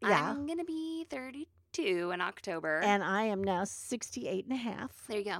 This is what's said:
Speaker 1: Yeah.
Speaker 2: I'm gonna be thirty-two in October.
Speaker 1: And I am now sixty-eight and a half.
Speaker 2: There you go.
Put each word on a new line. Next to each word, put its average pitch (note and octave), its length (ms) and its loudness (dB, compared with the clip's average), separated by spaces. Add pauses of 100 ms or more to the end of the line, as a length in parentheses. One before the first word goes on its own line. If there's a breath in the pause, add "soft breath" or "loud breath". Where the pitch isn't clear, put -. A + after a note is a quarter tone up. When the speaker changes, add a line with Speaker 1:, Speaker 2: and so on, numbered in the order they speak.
Speaker 1:
Yeah. F3 300 6
Speaker 2:
I'm C#4+ 160 -2
gonna E4+ 160 -2
be D#4+ 460 -4
thirty-two B3+ 1000 -2
in F3+ 100 0
October. E3 580 0
Speaker 1:
And G3+ 240 6
I F#3+ 200 2
am G3+ 200 2
now F#3+ 220 2
sixty-eight - 800 -4
and B3+ 80 -2
a - 20 0
half. A#3+ 540 -6
Speaker 2:
There G#3+ 80 -2
you G3+ 80 -2
go. F3+ 140 -2